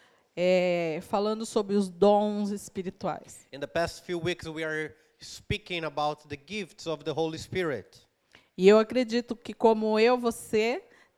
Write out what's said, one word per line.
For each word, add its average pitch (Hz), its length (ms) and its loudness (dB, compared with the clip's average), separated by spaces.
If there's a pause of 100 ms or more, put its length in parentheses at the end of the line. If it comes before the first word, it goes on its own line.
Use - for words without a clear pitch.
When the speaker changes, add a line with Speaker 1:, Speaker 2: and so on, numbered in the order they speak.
(360)
Speaker 1:
é, 175 680 2
falando 214 420 -2
sobre 202 300 0
os 202 140 2
dons 208 640 2
espirituais. - 1000 -10
Speaker 2:
In 135 60 -14
the 143 80 -6
past - 360 -4
few 175 160 -6
weeks 165 280 -4
we 160 160 -8
are 156 300 -4 (280)
speaking - 640 -6
about 151 420 -4
the 143 100 -10
gifts 185 500 -12
of 151 160 -4
the 156 80 -4
Holy 160 260 -4
Spirit. 156 640 -6 (560)
Speaker 1:
E 185 100 6
eu 208 100 10
acredito 226 580 -2
que - 180 -12
como 214 460 2
eu, 247 180 4
você 240 680 -2 (340)